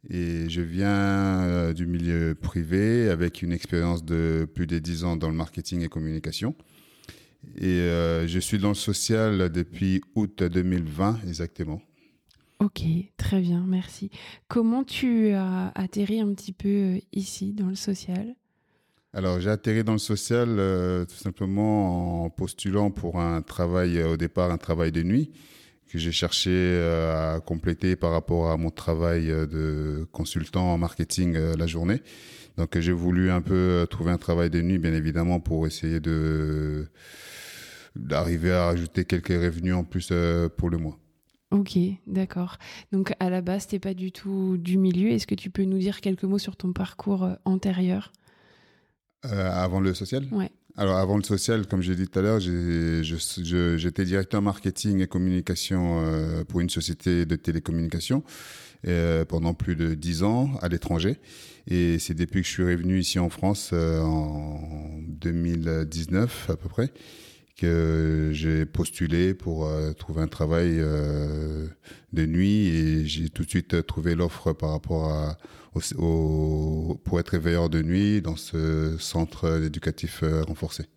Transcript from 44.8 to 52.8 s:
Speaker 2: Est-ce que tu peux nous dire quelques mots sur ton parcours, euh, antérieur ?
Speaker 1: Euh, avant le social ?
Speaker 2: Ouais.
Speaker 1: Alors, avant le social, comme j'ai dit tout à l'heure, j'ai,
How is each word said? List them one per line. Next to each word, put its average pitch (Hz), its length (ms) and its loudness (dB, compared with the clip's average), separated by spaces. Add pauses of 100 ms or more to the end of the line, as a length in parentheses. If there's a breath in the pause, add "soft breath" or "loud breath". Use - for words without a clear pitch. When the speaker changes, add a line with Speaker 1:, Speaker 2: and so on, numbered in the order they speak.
Speaker 2:
Est-ce 226 160 0
que - 80 -2
tu 185 160 -8
peux 196 140 -2
nous 190 140 0
dire 196 220 -2
quelques 190 240 -2
mots 196 140 2
sur 196 180 -6
ton 180 160 -4
parcours, 185 520 -2
euh, 185 100 0 (100)
antérieur ? 185 720 0 (1120 soft breath)
Speaker 1:
Euh, 98 260 0
avant 92 280 2
le 95 120 4
social ? 123 400 -2
Speaker 2:
Ouais. 95 180 -2 (240)
Speaker 1:
Alors, 95 220 2
avant 95 220 4
le 101 40 2
social, 104 440 0
comme 92 160 0
j'ai 90 120 0
dit 90 140 0
tout 95 100 -2
à 92 40 4
l'heure, 107 180 4
j'ai, 85 640 0